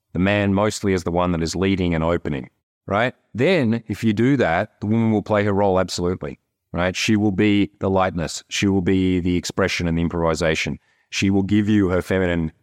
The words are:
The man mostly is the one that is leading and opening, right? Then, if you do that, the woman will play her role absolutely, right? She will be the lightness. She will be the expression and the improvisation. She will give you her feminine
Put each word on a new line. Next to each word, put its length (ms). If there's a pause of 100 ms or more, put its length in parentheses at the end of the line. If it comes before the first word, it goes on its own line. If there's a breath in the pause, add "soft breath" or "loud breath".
(120)
The 60
man 340
mostly 400
is 120
the 60
one 220
that 100
is 140
leading 380
and 100
opening, 460 (360)
right? 280 (180)
Then, 560
if 160
you 80
do 240
that, 440
the 60
woman 260
will 100
play 220
her 80
role 260
absolutely, 600 (340)
right? 220
She 220
will 160
be 460
the 100
lightness. 600
She 180
will 160
be 380
the 160
expression 500
and 100
the 60
improvisation. 760 (320)
She 200
will 140
give 240
you 200
her 140
feminine 500 (100)